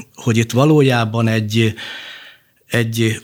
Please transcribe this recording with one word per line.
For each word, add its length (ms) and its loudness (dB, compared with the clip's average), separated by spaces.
hogy 240 -2
itt 140 0
valójában 760 2
egy, 460 0
egy 560 -2